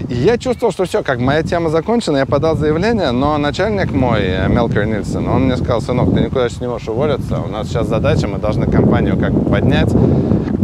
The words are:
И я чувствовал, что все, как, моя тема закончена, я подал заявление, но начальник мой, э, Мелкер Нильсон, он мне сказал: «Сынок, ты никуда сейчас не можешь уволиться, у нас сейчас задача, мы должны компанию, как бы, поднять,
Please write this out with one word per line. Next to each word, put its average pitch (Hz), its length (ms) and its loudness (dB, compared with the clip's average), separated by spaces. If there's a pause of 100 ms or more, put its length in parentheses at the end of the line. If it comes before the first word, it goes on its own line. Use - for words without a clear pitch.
И 131 60 -6
я 196 240 2
чувствовал, 233 340 -2
что 190 120 -2
все, - 180 -2
как, 131 160 -2
моя 135 240 2
тема 170 280 -2
закончена, 160 480 0
я 135 80 2
подал 147 300 0
заявление, 165 560 0
но 143 260 0
начальник 180 540 -2
мой, 120 300 2
э, 92 260 0
Мелкер 113 380 0
Нильсон, 95 420 -4
он 120 160 2
мне 127 120 0
сказал: 123 240 -2
«Сынок, 123 340 0
ты 127 60 2
никуда 120 280 0
сейчас - 120 -8
не 123 80 -4
можешь 117 200 -6
уволиться, 123 520 -2
у 85 80 -6
нас 104 200 -6
сейчас 113 180 -2
задача, 117 400 0
мы 98 120 -4
должны 104 280 0
компанию, - 500 2
как - 160 0
бы, - 180 0
поднять, - 420 2 (720)